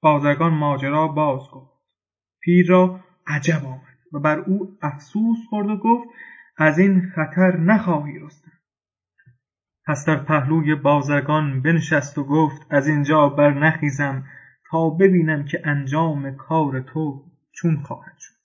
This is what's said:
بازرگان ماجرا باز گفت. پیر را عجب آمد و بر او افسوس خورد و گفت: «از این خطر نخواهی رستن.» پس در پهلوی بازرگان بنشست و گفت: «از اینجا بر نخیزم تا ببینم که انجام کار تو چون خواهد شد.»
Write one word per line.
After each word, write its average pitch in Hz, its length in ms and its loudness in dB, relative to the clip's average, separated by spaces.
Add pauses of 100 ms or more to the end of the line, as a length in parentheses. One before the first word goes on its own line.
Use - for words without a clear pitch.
بازرگان 151 520 2
ماجرا 147 540 -2
باز 147 320 -2 (120)
گفت. 131 200 -20 (680)
پیر 175 280 4
را 185 320 4 (260)
عجب 147 400 -2
آمد - 320 -16 (140)
و 147 80 -8
بر 151 180 0
او 190 440 -4
افسوس 214 560 -4 (120)
خورد 208 180 -4
و 214 80 -2
گفت: 226 320 0 (480)
«از 156 220 2
این 190 220 4
خطر 180 560 0
نخواهی 165 640 0
رستن.» - 340 -20 (1300)
پس - 200 -4
در 156 100 2
پهلوی 151 580 0
بازرگان 143 880 0
بنشست 156 560 0
و 143 60 -4
گفت: 147 460 0
«از 143 180 2
اینجا 147 400 2
بر 143 300 2
نخیزم 143 680 -2 (460)
تا 165 200 0
ببینم 160 540 2
که - 200 -8
انجام 143 720 -2
کار 143 440 -2
تو 143 440 -8 (280)
چون 165 300 -2
خواهد - 360 -16
شد.» - 260 -20